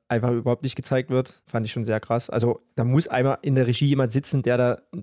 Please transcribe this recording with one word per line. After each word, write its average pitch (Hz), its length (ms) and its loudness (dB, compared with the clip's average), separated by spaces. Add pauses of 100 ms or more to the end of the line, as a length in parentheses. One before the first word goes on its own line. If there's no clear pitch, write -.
einfach 120 220 0
überhaupt 120 320 0
nicht 135 120 -4
gezeigt 131 360 -2
wird, 127 360 -2
fand 113 200 -4
ich 107 60 -8
schon 117 120 -4
sehr 107 160 0
krass. - 300 -2
Also 117 300 0 (140)
da 135 100 0
muss 135 220 2
einmal 131 360 0
in 135 140 0
der 131 100 4
Regie 123 180 0
jemand 135 280 2
sitzen, 139 300 -2
der 123 140 2
da 123 220 2 (240)